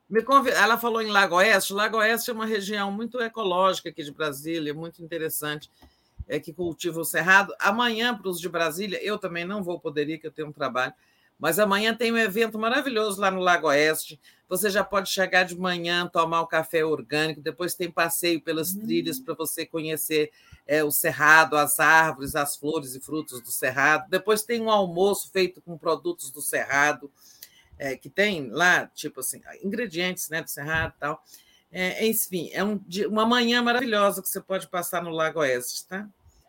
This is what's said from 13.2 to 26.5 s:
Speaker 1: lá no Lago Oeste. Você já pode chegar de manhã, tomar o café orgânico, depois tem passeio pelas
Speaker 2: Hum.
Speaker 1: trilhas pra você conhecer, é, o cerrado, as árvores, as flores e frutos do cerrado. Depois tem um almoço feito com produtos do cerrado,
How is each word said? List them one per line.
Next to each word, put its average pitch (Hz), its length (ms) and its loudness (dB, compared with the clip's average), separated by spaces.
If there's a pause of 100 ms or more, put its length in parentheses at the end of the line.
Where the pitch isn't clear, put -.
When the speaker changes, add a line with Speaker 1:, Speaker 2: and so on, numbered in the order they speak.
Speaker 1:
lá 196 100 2
no 185 80 -4
Lago 175 280 4
Oeste. 151 520 2 (300)
Você 185 200 0
já 196 140 0
pode 196 260 -2
chegar 185 340 2
de 175 140 -6
manhã, 175 480 -2
tomar 165 360 2
o 165 40 -2
café 160 380 0
orgânico, 151 560 -2
depois 160 340 -6
tem 175 160 -4
passeio 170 520 0
pelas 160 340 -4
Speaker 2:
Hum. 208 60 -10
Speaker 1:
trilhas 165 360 -2
pra 160 160 -8
você 156 320 -6
conhecer, 156 640 -2 (380)
é, 151 160 4
o 147 80 0
cerrado, 151 640 6
as 147 240 2
árvores, 151 560 4
as 143 220 -2
flores 143 380 -6
e 131 40 -14
frutos 139 420 -8
do - 80 -18
cerrado. 139 600 0
Depois 202 340 0
tem 233 180 -4
um 220 80 -2
almoço 190 600 2
feito 180 300 -2
com 170 160 -14
produtos 160 520 -4
do 143 120 -14
cerrado, 143 680 0 (680)